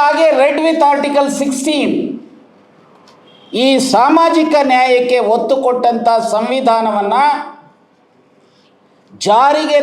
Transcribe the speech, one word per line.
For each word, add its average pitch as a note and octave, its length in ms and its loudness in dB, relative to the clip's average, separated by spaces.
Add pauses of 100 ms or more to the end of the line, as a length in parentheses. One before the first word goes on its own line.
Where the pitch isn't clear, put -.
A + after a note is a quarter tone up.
ಹಾಗೆ D4+ 260 2 (140)
read D4 260 0
with D#4+ 140 0 (100)
article C#4 380 0 (100)
sixteen, C#4 500 -4 (1600)
ಈ B3 160 0 (260)
ಸಾಮಾಜಿಕ D#4 600 2 (200)
ನ್ಯಾಯಕ್ಕೆ B3 440 2 (200)
ಒತ್ತು A3 180 -2 (100)
ಕೊಟ್ಟಂತ A#3+ 440 0 (260)
ಸಂವಿಧಾನವನ್ನ A3+ 800 -2 (2000)
ಜಾರಿಗೆ D4 580 2